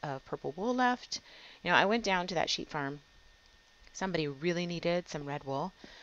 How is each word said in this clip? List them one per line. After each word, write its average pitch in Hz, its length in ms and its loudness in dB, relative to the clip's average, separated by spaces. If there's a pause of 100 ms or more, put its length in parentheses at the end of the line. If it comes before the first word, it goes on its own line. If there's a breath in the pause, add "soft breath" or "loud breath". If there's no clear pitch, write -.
of 139 220 -6
purple 139 320 -6
wool 240 180 0
left. 247 460 0 (420 loud breath)
You 175 80 2
know, 156 60 8
I 156 80 8
went 226 180 2
down 185 240 2
to 180 80 -4
that - 140 4
sheep - 200 -4
farm. 143 300 -4 (920)
Somebody 170 340 -2
really 170 380 0
needed 175 420 0
some 147 180 -6
red 143 200 -4
wool. 139 260 -2 (320 loud breath)